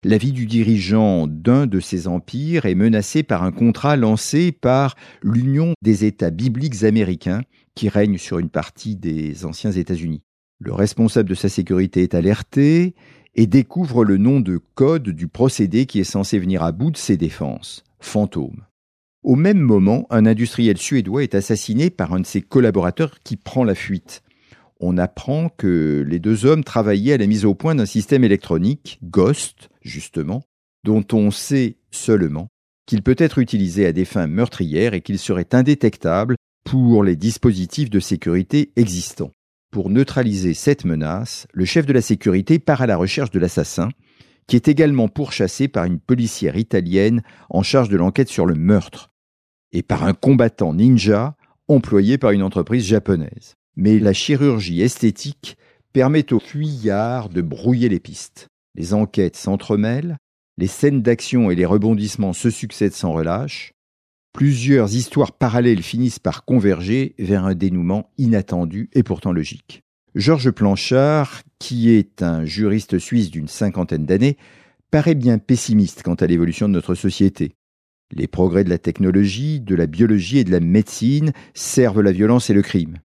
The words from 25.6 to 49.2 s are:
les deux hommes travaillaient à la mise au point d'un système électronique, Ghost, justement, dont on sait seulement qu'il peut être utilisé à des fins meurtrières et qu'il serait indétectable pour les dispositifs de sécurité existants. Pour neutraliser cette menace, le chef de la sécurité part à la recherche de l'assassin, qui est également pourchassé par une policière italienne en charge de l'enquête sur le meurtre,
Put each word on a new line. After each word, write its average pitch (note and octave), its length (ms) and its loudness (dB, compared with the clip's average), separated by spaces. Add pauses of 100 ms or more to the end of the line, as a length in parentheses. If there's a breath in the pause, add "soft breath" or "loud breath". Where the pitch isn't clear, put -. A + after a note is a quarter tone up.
les E2 120 -4
deux G#2+ 280 0
hommes D#3 180 2
travaillaient G#2+ 500 0
à C3 40 2
la G#2 80 2
mise G#2 180 0
au G2+ 100 4
point D#3+ 200 -2
d'un A#2+ 120 0
système B2 380 0
électronique, G2 800 0
Ghost, F#2 680 -2 (140)
justement, E2 600 -10 (420)
dont G#2+ 280 2
on G#2 180 2
sait C3 460 -2 (140)
seulement F2+ 580 0 (380)
qu'il G#2 160 -2
peut C3 160 2
être E3 200 2
utilisé G2 460 0
à F2 80 2
des F2 140 0
fins F2+ 200 -4
meurtrières F#2+ 680 -2
et F2 80 -4
qu'il G2+ 160 -6
serait F2+ 360 -4
indétectable B2 840 2 (260)
pour A#2+ 420 4
les F#2 100 2
dispositifs G#2+ 760 -2
de G#2 100 0
sécurité F#2 760 -2
existants. F2 560 -2 (400)
Pour F#2+ 180 -6
neutraliser G#2 640 0
cette - 320 -2
menace, E2+ 680 -6
le F#2 120 -2
chef D3 220 0
de C#3 60 0
la B2 100 4
sécurité G2+ 560 2
part C#3 240 0
à B2 60 0
la G2+ 80 2
recherche F#2+ 340 -2
de F#2+ 80 -2
l'assassin, E2+ 500 -2 (600 soft breath)
qui B2 80 4
est A#2 100 4
également C#3+ 400 4
pourchassé C3+ 600 -4
par G2+ 160 -2
une F2 160 -2
policière A2 560 -2
italienne G2+ 640 0 (280 soft breath)
en F#2 120 0
charge B2+ 260 2
de G2+ 80 0
l'enquête F#2+ 320 2
sur F2 180 0
le E2+ 100 0
meurtre, F2+ 540 0 (600)